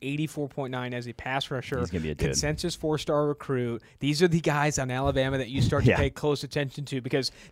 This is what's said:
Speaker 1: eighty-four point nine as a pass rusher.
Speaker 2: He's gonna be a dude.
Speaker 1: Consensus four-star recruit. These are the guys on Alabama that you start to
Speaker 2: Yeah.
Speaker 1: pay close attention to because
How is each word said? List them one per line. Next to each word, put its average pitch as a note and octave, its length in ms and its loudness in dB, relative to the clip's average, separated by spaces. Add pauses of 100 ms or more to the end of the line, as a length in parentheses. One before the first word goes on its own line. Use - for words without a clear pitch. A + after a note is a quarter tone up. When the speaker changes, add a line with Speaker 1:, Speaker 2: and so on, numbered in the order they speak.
Speaker 1:
eighty-four D3 480 -4
point C3+ 220 -6
nine B2 220 -4
as B2 140 -6
a A#2 60 -8
pass C3+ 360 -2
rusher. C3 300 -4
Speaker 2:
He's A#2+ 120 -2
gonna F2 120 -2
be D#3 80 -2
a D3 40 -4
dude. D#3+ 140 0
Speaker 1:
Consensus D3+ 460 -2
four-star D3+ 520 0
recruit. B2 540 -2 (180)
These D3 220 0
are F#3 60 8
the E3+ 140 4
guys D3 380 2
on B2+ 120 -2
Alabama C3+ 460 2
that A#2+ 120 -2
you C3+ 120 0
start C#3+ 240 4
to B2 60 8
Speaker 2:
Yeah. F2 60 4
Speaker 1:
pay C#3+ 120 2
close D3 340 -2
attention C#3+ 420 -4
to C3 160 -4
because C3 300 0 (200)